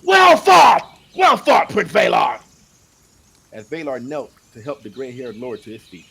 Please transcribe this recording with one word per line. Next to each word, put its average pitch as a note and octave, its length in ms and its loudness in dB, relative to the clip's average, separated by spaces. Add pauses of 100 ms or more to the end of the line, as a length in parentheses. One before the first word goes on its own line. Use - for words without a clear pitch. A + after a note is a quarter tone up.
Well F#4 320 4
fought! - 640 2 (160)
Well E4+ 220 2
fought, A3 320 0
Prince F3+ 220 -6
Valar! - 500 -2 (1120)
As G#2+ 160 -20
Valar D3 340 -10
knelt C3+ 280 -12 (220)
to A#2+ 80 -20
help C3+ 220 -14
the - 60 -20
gray-haired B2 480 -16
lord A#2 260 -14
to - 80 -20
his A2 100 -18
feet. E2+ 300 -20